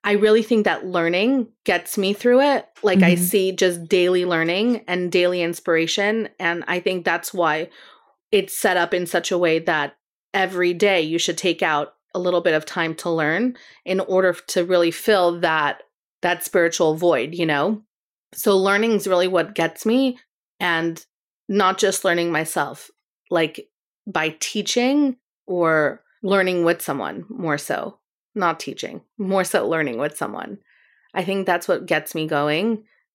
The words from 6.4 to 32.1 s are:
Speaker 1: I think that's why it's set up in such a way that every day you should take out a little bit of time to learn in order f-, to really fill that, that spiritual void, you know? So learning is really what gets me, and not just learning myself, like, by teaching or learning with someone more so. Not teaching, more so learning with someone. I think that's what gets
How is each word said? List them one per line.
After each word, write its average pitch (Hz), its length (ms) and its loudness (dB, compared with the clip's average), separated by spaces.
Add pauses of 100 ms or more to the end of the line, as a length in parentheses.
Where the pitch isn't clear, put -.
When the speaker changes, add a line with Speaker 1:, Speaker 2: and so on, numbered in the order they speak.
Speaker 1:
I 180 100 -2
think 185 240 -4
that's 170 300 -4
why 160 360 0 (600)
it's 196 260 0
set 185 200 0
up 175 160 0
in 180 120 -2
such 170 260 -2
a 180 60 0
way 165 220 2
that 156 380 -2 (360)
every 180 400 0
day 185 280 2
you 160 180 -2
should 165 180 -2
take 170 240 -2
out 151 340 -2 (200)
a 190 40 -2
little 180 200 0
bit 170 140 2
of 156 120 0
time 160 300 -4
to 175 140 -8
learn 165 480 -2 (260)
in 190 160 -2
order 185 300 2
f-, - 180 -6
to 180 160 0
really 175 280 2
fill 175 500 2
that, 156 420 0 (380)
that 175 240 -2
spiritual 165 500 2
void, 160 400 0
you 170 100 -2
know? 160 360 0 (520)
So 202 240 2
learning 202 360 2
is 196 140 0
really 185 200 2
what 170 280 0
gets 165 300 -4
me, 247 320 2 (440)
and 165 420 -2 (460)
not 190 280 2
just 196 280 0
learning 170 260 0
myself, 156 580 -4 (400)
like, 160 380 -2 (400)
by 160 320 -4
teaching 247 800 0 (280)
or 160 580 0 (200)
learning 185 400 2
with 170 180 2
someone 135 460 -6
more 165 300 -4
so. - 400 -6 (380)
Not 170 240 0
teaching, - 420 -12 (160)
more 190 260 0
so 143 240 0
learning 147 300 -2
with 151 180 -6
someone. - 440 -10 (560)
I 180 80 -4
think 190 240 -4
that's 175 200 -2
what 180 200 -2
gets 151 260 -2